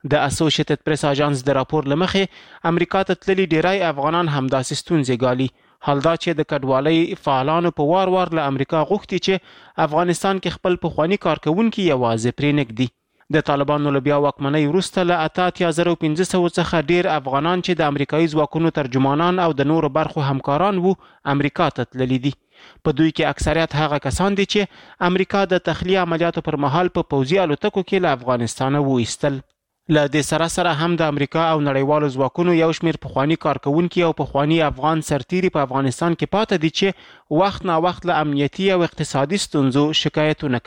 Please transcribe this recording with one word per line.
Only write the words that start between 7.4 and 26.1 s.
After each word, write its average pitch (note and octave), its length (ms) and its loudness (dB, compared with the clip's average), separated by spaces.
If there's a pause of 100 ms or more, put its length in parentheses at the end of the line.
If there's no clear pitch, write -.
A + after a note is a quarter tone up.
په D3+ 180 -2
وار F#3+ 240 2
وار F3+ 240 0
له D3 140 0
امریکا C3+ 320 0
غوښتي G3 420 -2
چې F#3+ 80 2 (520)
افغانستان F3 540 0
کې F3 160 -6
خپل F3+ 200 -2
پخواني E3+ 500 -2
کارکوونکي F3+ 600 0
یوازې A#2+ 500 2
پرې D3 220 0
نږدي. A#2+ 280 -2 (480)
د D3+ 140 2
طالبانو D3 460 2
له C#3 40 2
بیا C#3+ 180 0
واکمنۍ C#3+ 500 0
وروسته F#3 360 0
له E3+ 220 0
اته F3+ 220 -2
اتیا F3 300 -2
زرو F3 160 2 (100)
پنځه D#3+ 280 0
سوه F3 180 2
څخه D#3+ 420 0
ډیر F3 220 2
افغانان D3 480 0
چې F3+ 160 -2
د E3 40 -2
امریکایي D3 460 0
ځواکونو D#3+ 500 0
ترجمانان C#3+ 640 2
او E3 140 2
د C#3 180 0
نورو D#3+ 260 2
برخو D#3 320 -2
همکاران D3+ 480 0
وو، F3+ 160 2 (320)
امریکا C#3+ 440 0
ته B2+ 140 -6
تللي B2+ 340 -2
دي. C3+ 140 0 (520)
په D#3+ 80 0
دوی D#3 200 2
کې D#3+ 120 -2 (100)
اکثریت D#3 480 -2
هغه D3 160 0 (100)
کسان G3 320 0
دي G3 60 2
چې G3+ 200 0 (440)
امریکا F#3 360 0
د F3+ 240 0
تخلیه F3+ 380 0
عملیاتو E3 400 -2